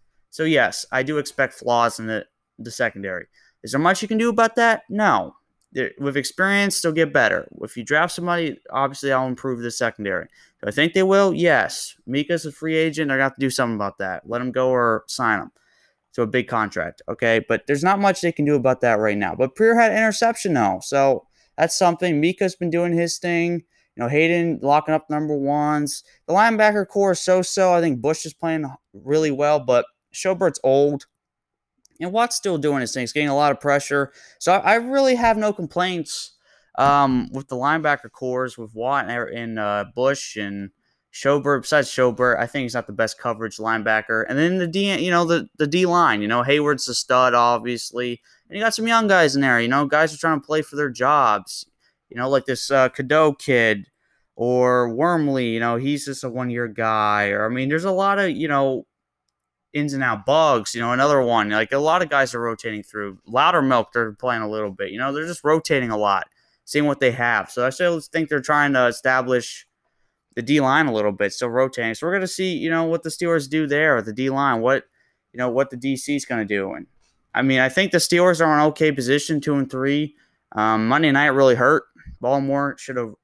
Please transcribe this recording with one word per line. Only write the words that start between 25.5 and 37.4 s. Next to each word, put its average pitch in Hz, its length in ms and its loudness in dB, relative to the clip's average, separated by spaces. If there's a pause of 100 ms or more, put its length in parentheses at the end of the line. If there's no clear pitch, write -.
The 165 80 0
linebacker 214 540 2
core 196 240 2
is 170 80 -2
so-so. 185 520 2
I 175 80 4
think 147 200 0
Bush 151 260 -2
is 151 80 -14
playing 160 340 -4 (240)
really 147 380 0
well, 147 300 2
but 123 260 2 (260)
Schobert's 185 500 -2
old. 139 440 2 (920)
And 175 120 -6
Watt's 233 240 0
still 180 220 -2
doing 143 220 0
his 117 120 -4
thing. 131 100 -4
He's 117 100 -6
getting 147 160 0
a 139 80 0
lot 143 160 4
of 143 80 -6
pressure. 143 520 0 (260)
So - 140 2
I, 196 60 6
I 196 160 4
really 262 400 2
have 233 220 2
no 214 160 0
complaints, 180 800 -6 (440)
um, 135 560 2
with 135 160 -10